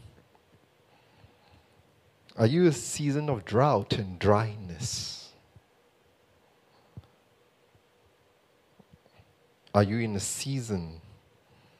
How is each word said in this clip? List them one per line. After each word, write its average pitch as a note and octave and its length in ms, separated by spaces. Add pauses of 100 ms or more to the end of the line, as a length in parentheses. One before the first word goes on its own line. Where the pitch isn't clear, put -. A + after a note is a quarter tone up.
(2250)
Are A2+ 100
you E3 200
a D#3 80
season D3 560
of G#2+ 160
drought A#2 480
and F#2 260
dryness? G#2 1080 (4000)
Are G2+ 100
you G#2+ 160
in A2+ 140
a G2 60
season G2+ 800 (800)